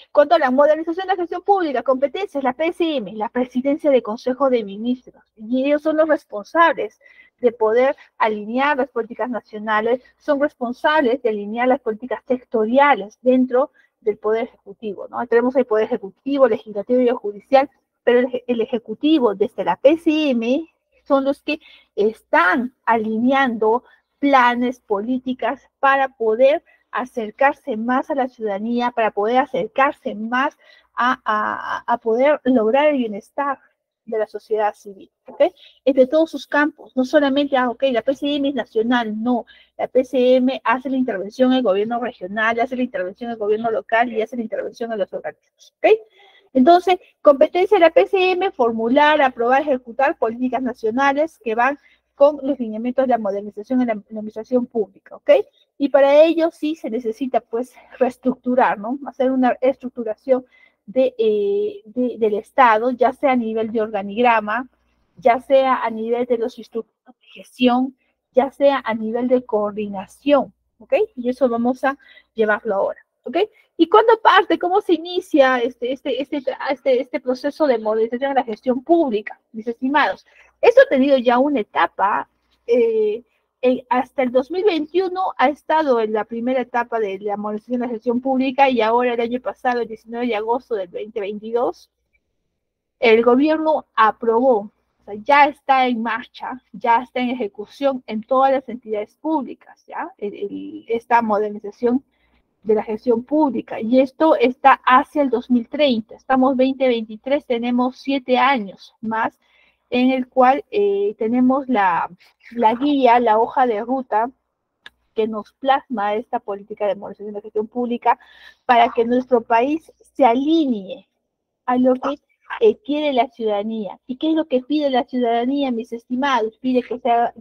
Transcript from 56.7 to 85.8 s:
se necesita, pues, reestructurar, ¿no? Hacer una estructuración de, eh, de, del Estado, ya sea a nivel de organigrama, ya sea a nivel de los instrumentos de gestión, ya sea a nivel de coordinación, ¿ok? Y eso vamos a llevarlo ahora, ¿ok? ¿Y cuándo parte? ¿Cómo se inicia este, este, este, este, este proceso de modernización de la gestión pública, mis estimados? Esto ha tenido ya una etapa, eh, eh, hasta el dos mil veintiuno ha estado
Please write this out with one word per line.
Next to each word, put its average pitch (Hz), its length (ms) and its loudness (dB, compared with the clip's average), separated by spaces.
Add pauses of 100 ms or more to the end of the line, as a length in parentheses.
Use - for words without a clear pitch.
se 294 160 -10
necesita, 240 500 -4
pues, 240 320 -8 (240)
reestructurar, 254 800 -2
¿no? 233 300 -8
Hacer 262 240 -2
una 254 300 0
estructuración 254 840 -2 (400)
de, 254 320 0
eh, 208 680 0
de, 233 340 -4
del 214 160 0
Estado, 226 560 2
ya 247 220 0
sea 269 180 0
a 254 40 2
nivel 220 360 -4
de 226 100 -2
organigrama, 220 880 -2 (480)
ya 233 220 2
sea 262 440 2
a 226 60 -2
nivel 233 380 -4
de 247 100 0
los 240 220 -6
instrumentos - 600 -14
de - 140 -20
gestión, 247 640 -2 (340)
ya 269 200 0
sea 277 340 0
a 220 80 -4
nivel 226 340 -6
de 254 160 0
coordinación, 208 1080 -2 (240)
¿ok? - 160 -10 (220)
Y 240 140 -6
eso 254 200 0
vamos 240 340 -2
a 277 140 -2 (380)
llevarlo 214 400 -2
ahora, 196 240 -4 (240)
¿ok? 254 140 -6 (380)
¿Y 330 140 2
cuándo 453 320 4
parte? 359 380 4
¿Cómo 359 220 0
se 381 120 0
inicia 320 640 2
este, 247 340 -4
este, 269 300 -4
este, 285 220 -6 (260)
este, 269 320 0
este 277 180 -6
proceso 269 460 -4
de 240 140 2
modernización 226 500 -2
de 277 60 -2
la 262 80 0
gestión 247 400 -4
pública, 277 580 0 (100)
mis 220 160 -12
estimados? 254 600 -2 (340)
Esto 508 200 6
ha 523 80 6
tenido 269 280 2
ya 240 220 2
una 277 200 0
etapa, - 720 -2 (380)
eh, 226 560 0 (380)
eh, 254 280 0
hasta 254 340 -2
el 247 80 -2
dos 262 180 0
mil 359 140 -4
veintiuno 359 720 -2
ha 254 120 2
estado 302 500 0